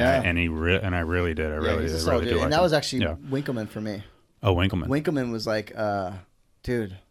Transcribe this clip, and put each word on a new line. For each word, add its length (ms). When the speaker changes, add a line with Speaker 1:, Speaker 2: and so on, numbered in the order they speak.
Speaker 1:
Yeah. 200
Speaker 2:
I, 40
and 120
he 120
re-, 340
and 140
I 40
really 320
did. 140
I 40
Speaker 1:
Yeah, 80
Speaker 2:
really, 240
Speaker 1:
he's 100
a 40
Speaker 2:
I 40
Speaker 1:
solid 140
Speaker 2:
really 100
do 60
Speaker 1:
dude. 80
Speaker 2:
like 80
Speaker 1:
And 80
that 20
Speaker 2:
him. 80
Speaker 1:
was 80
actually 300
Speaker 2:
Yeah. 120
Speaker 1:
Winkleman 380
for 120
me. 220
Speaker 2:
Oh, 120
Winkleman. 340
Speaker 1:
Winkleman 420
was 160
like, 300
uh, 340
dude, 320